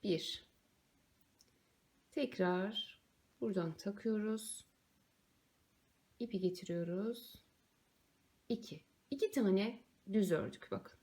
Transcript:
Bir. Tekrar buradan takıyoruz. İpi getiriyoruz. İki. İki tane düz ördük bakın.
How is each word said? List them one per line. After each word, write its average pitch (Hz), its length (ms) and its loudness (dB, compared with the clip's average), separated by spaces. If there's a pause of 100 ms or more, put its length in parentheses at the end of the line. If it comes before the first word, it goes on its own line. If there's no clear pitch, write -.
Bir. - 420 0 (1700)
Tekrar 190 880 0 (400)
buradan 185 360 0
takıyoruz. 214 880 -2 (1500)
İpi 226 220 -2
getiriyoruz. 180 1000 -2 (1040)
İki. - 360 -4 (260)
İki 403 200 0
tane 214 520 4 (300)
düz 196 200 6
ördük - 380 -2
bakın. - 320 -8